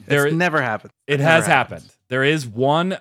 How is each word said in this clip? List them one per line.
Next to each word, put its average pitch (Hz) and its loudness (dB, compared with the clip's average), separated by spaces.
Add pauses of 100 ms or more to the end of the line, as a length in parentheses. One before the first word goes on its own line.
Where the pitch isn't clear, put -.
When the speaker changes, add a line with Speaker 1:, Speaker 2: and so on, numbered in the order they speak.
Speaker 1:
There 143 0
Speaker 2:
It's 151 0
Speaker 1:
i-, 160 -2
Speaker 2:
never 160 0
happened. 110 -6 (160)
Speaker 1:
it 143 0
Speaker 2:
It 143 -2
Speaker 1:
has 160 4
Speaker 2:
never 131 0
happens. 120 -2
Speaker 1:
happened. - -20 (100)
There 131 -2
is 143 0
one 143 -2